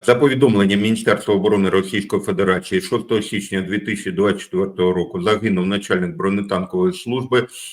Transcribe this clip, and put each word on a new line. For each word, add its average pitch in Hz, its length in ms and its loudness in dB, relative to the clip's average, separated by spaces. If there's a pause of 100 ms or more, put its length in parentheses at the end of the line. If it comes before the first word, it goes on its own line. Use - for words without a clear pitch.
За 120 80 8
повідомленням 120 640 4
Міністерства 110 540 0
оборони 98 360 2
Російської 95 520 0
Федерації, 92 580 0
шостого 110 420 -2
січня 98 380 -4
дві 95 180 -4
тисячі 101 320 -4
двадцять 98 300 0
четвертого 92 520 0
року 87 300 -4
загинув 101 440 0
начальник 92 500 -2
бронетанкової 92 760 -2
служби 123 540 -2 (260)